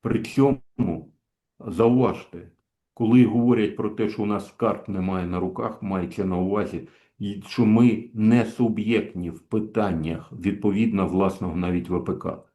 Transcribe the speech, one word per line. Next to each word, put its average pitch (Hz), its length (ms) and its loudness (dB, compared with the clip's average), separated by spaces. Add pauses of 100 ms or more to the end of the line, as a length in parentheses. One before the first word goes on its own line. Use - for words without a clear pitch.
При 120 220 -2
цьому, - 880 -2 (480)
зауважте, 107 880 0 (440)
коли 120 300 6
говорять 113 520 2
про 104 140 -2
те, 107 180 -2
що - 140 -4
у 101 40 -2
нас 104 260 -4
карт - 360 -2
немає 92 380 -2
на 90 140 -4
руках, 92 420 -6
мається 95 420 -4
на 92 120 -2
увазі, 95 520 -2 (300)
і 101 300 -8
що 120 180 2
ми 113 480 4
не 113 300 4
суб'єктні 107 840 -2
в 85 100 -14
питаннях, 98 920 -4
відповідно, 98 760 0
власного 92 500 -2
навіть 87 320 -2
В 87 160 -2
П 95 100 -4
К. 85 280 -10 (120)